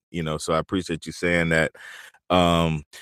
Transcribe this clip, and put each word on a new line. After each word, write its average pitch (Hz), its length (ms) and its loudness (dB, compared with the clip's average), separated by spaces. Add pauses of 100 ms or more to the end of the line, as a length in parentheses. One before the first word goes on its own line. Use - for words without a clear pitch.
(100)
you 85 120 -6
know, 78 160 -4
so 82 160 -4
I 80 40 2
appreciate 85 460 -4
you 82 80 -12
saying 87 380 0
that. 80 220 2 (580)
Um, 85 540 2 (180)